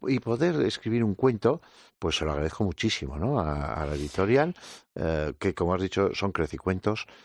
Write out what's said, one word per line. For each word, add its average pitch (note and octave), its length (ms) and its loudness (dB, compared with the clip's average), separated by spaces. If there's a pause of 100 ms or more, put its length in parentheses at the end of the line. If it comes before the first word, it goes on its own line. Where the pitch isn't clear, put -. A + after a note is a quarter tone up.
y C3 100 2
poder D3 420 0
escribir A2+ 420 0
un G2+ 120 2
cuento, B2+ 440 4 (380)
pues E2 200 -2
se D#2+ 80 -2
lo D2+ 80 0
agradezco D#2 320 0
muchísimo, E2 520 -2
¿no? A#2+ 220 0
A, C#2+ 420 -2
a D2+ 60 -2
la D2+ 80 -2
editorial, G#2+ 580 2 (400)
eh, D2+ 460 -2
que F#2+ 160 0
como F2 180 0
has F#2 80 0
dicho, F#2+ 320 0
son G2 180 -2
crecicuentos, F#2 760 -2 (180)